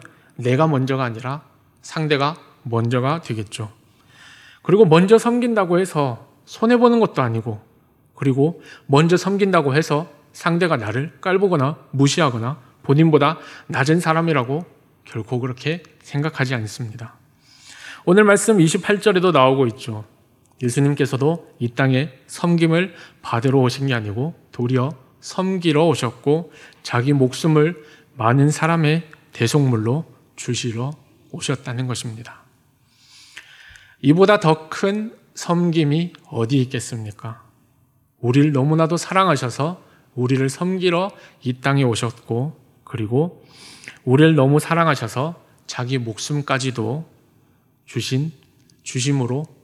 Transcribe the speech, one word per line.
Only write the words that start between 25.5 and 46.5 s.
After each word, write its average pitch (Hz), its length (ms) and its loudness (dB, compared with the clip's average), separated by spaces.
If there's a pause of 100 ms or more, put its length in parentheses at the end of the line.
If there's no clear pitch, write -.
오셨고 143 640 -2 (320)
자기 123 300 0
목숨을 151 720 2 (320)
많은 127 340 4
사람의 160 600 0 (240)
대속물로 123 720 0 (300)
주시러 120 560 -6 (400)
오셨다는 127 560 -6
것입니다. 113 560 -10 (1600)
이보다 196 380 4
더 156 300 0
큰 214 460 -4 (200)
섬김이 170 760 0 (160)
어디 117 320 0
있겠습니까? 113 840 -8 (760)
우리를 139 320 2
너무나도 156 460 0
사랑하셔서 160 840 -2 (340)
우리를 131 340 0
섬기러 180 600 -2 (320)
이 127 120 -4
땅에 139 300 0
오셨고, 120 760 -4 (240)
그리고 123 600 -4 (600)
우리를 151 320 6
너무 143 240 4
사랑하셔서 156 840 -2 (240)
자기 127 320 -6
목숨까지도 127 1080 -4 (800)